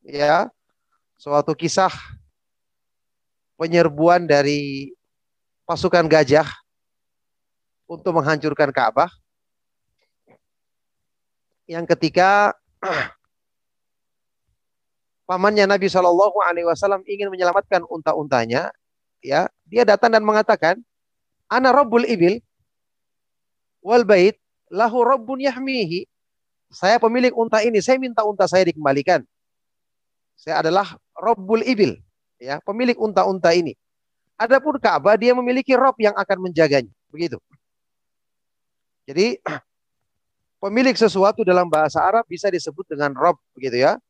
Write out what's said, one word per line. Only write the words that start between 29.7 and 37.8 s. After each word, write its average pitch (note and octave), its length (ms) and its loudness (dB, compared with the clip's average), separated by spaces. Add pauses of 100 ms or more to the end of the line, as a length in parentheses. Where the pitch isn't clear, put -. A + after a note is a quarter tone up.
Saya D#3 260 -4
adalah F3 320 0 (220)
Rabbul A3 480 -2
Ibil, G3+ 320 0 (420)
ya, C3+ 240 -10
pemilik A#3+ 320 -2
unta-unta F#3 560 0
ini. E3+ 240 -2 (640)
Adapun C4+ 400 0
Ka'bah, F#3+ 400 2
dia B3 160 2
memiliki B3+ 400 -2
Rabb B3+ 240 0
yang G#3 160 0
akan F#3 320 -4
menjaganya, C#3+ 400 0 (240)
begitu. D3+ 240 -8 (1700)